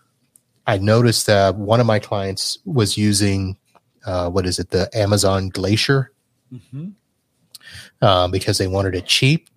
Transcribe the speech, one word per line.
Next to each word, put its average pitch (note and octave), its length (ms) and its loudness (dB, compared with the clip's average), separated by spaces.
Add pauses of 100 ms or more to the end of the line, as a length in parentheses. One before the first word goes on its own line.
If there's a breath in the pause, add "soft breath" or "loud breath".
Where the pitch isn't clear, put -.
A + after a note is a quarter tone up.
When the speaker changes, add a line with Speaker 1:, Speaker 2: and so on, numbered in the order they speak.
(640 soft breath)
Speaker 1:
I G#2 140 0
noticed A2 480 2
that G2 300 4
one G#2+ 240 0
of A#2 60 2
my A2 120 2
clients G2 640 -6
was B2+ 320 0
using, G2+ 600 0 (500)
uh, F2+ 240 -4
what F2+ 160 0
is F2+ 140 -4
it, E2+ 100 -8
the F2+ 260 0
Amazon G2 520 0
Glacier, G#2+ 640 0 (400)
Speaker 2:
Mm-hmm. C#3 380 -14 (1120 loud breath)
Speaker 1:
uh, F2+ 280 4
because F#2+ 300 -2
they G2 100 -2
wanted F#2+ 260 -2
it F2 120 -6
cheap, - 500 0